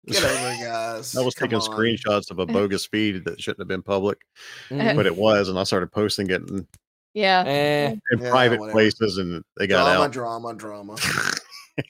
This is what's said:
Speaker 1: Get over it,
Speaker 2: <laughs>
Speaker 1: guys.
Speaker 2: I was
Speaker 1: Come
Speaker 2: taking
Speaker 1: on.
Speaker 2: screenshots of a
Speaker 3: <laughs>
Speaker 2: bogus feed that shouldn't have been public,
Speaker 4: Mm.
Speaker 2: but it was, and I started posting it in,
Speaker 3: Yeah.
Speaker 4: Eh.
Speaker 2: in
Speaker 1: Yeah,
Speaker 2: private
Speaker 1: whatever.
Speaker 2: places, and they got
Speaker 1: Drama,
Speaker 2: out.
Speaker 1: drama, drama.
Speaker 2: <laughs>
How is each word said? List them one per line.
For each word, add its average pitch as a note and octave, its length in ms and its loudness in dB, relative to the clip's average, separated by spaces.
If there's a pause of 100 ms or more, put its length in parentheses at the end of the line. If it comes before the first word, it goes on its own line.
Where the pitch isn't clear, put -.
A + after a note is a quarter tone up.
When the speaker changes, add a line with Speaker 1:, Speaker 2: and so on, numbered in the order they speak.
Speaker 1:
Get F#3 160 0
over B2+ 300 0
it, A#2+ 60 -8
Speaker 2:
<laughs> A#2+ 40 -10
Speaker 1:
guys. A#2 540 -6
Speaker 2:
I C3 40 0
was B2 140 0
Speaker 1:
Come A#2 140 -4
Speaker 2:
taking A2 120 0
Speaker 1:
on. G#2+ 160 -6
Speaker 2:
screenshots G#2+ 540 0
of F2+ 80 -6
a F2+ 60 0
Speaker 3:
<laughs> - 20 -10
Speaker 2:
bogus G2 380 0
feed G#2 400 -2
that - 160 -8
shouldn't - 180 -6
have F2+ 80 -10
been F#2 160 -4
public, G2 360 0 (500)
Speaker 4:
Mm. F3+ 260 0
Speaker 2:
but G#2 100 4
it F2 120 2
was, G#2 320 4
and F#2 100 -2
I G2 40 2
started F#2 280 0
posting G2+ 400 -2
it F2+ 180 0
in, F#2 180 -8 (460)
Speaker 3:
Yeah. F#3+ 320 4
Speaker 4:
Eh. D3 500 0 (160)
Speaker 2:
in A2+ 80 2
Speaker 1:
Yeah, B2 120 -4
Speaker 2:
private A#2+ 280 6
Speaker 1:
whatever. G#2+ 140 -8
Speaker 2:
places, G#2+ 460 2
and F2 240 -6 (140)
they G2 100 0
got F#2 180 6
Speaker 1:
Drama, F2+ 200 6
Speaker 2:
out. - 60 -2
Speaker 1:
drama, A#2 440 -6
drama. G#2 460 -14
Speaker 2:
<laughs> - 40 -2 (840)